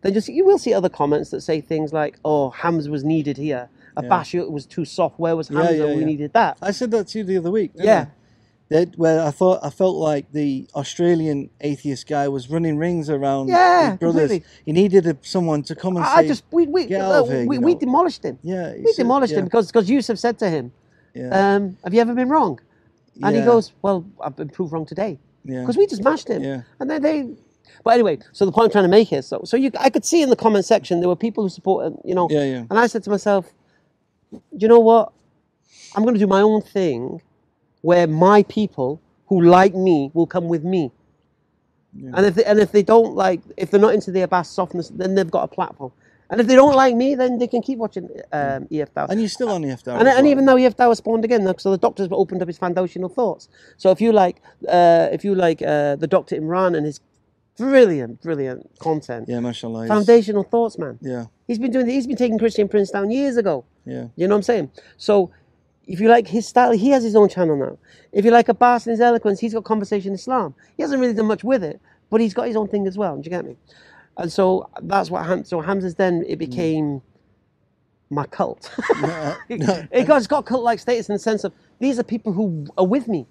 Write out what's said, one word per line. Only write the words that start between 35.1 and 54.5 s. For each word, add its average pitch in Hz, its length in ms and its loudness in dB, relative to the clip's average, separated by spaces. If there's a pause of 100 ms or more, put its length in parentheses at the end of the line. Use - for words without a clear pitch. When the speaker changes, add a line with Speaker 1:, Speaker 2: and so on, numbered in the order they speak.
Speaker 1:
I'm 214 100 0
gonna 233 140 0
do 208 80 2
my 190 160 4
own 214 200 4
thing 165 600 -4 (600)
where 175 240 4
my 180 380 6
people 156 560 -4 (280)
who 190 140 2
like 180 320 6
me 175 400 0
will 165 120 2
come 170 220 -4
with 165 160 -4
me." 175 280 -2 (1080)
Speaker 2:
Yeah. 131 160 -16
Speaker 1:
And 190 120 4
if 196 80 2
they, 180 100 2
and 208 160 4
if 202 120 0
they 208 100 4
don't 220 320 4
like, 190 260 0 (160)
if 190 140 -6
they're 196 100 6
not 214 140 6
into 202 160 -2
the 185 120 0
Abbas 180 280 -2
softness, 175 380 -6
then 190 260 -6
they've 185 160 0
got - 140 -2
a - 40 -8
platform. - 440 -10 (360)
And 208 120 -4
if 220 80 2
they 254 80 6
don't 277 180 8
like 262 220 4
me, 262 180 0
then 254 240 -2
they 240 80 -2
can 233 160 -4
keep 262 160 -6
watching, 208 300 -8 (240)
um, 139 360 -4
Speaker 2:
Yeah. 151 100 -6
Speaker 1:
E 147 40 -2
F 139 100 -10
Dawah. 143 180 -6
Speaker 2:
And 208 100 -2
you're 220 80 -2
still 240 200 -6
on 180 160 -4
E 139 60 -6
F 123 140 -12
Dawah 123 160 -4
Speaker 1:
And, 240 80 6
Speaker 2:
as 262 80 6
Speaker 1:
and 269 80 6
Speaker 2:
well. 294 80 6
Speaker 1:
even 269 140 2
though 262 120 6
E 254 80 4
F 233 100 2
Dawah's 240 220 4
spawned 226 260 -4
again, 226 200 0
though, 185 120 0
so - 140 -2
the 190 80 0
doctor's 185 320 -2
opened 190 320 -2
up 170 60 -8
his 170 100 -12
foundational 180 500 -4
thoughts. 196 400 -4 (280)
So - 160 2
if 185 80 0
you 226 120 2
like, 190 300 4 (260)